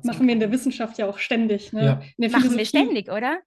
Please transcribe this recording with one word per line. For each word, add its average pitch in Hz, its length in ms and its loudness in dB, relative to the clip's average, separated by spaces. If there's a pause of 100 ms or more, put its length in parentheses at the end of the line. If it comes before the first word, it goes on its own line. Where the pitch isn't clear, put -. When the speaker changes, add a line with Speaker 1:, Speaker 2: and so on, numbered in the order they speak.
Speaker 1:
Machen 247 240 2
wir 240 60 4
in 226 60 0
der 214 120 0
Speaker 2:
rein. - 0 -
Speaker 1:
Wissenschaft 247 460 -4
ja 208 100 -2
auch 202 100 -6
ständig, 220 560 -2
ne? 139 240 2
Speaker 3:
Ja. - 40 -10 (160)
Speaker 1:
In 240 60 -2
der 226 60 2
Speaker 2:
Machen 247 280 4
wir 214 80 0
Speaker 1:
Philosophie - 0 -
Speaker 2:
ständig, 277 440 0
oder? 254 380 -4